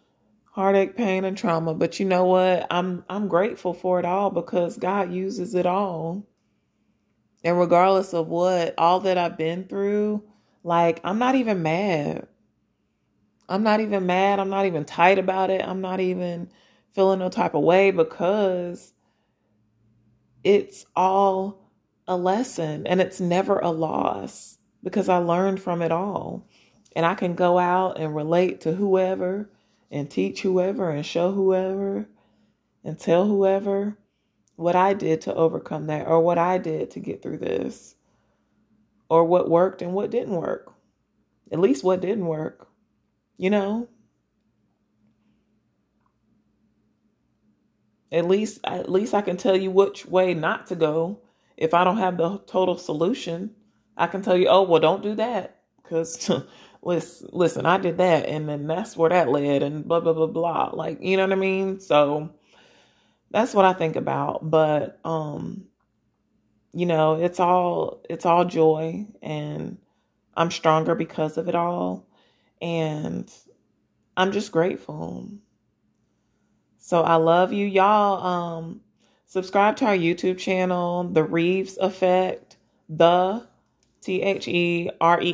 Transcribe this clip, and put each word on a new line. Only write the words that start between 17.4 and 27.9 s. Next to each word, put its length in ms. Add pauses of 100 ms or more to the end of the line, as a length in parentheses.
of 80
way 260
because 1040 (1500)
it's 420 (100)
all 760 (360)
a 80
lesson 720
and 160
it's 180
never 400
a 120
loss 880 (240)
because 260
I 80
learned 440
from 200
it 100
all. 560 (480)
And 120
I 80
can 180
go 240
out 420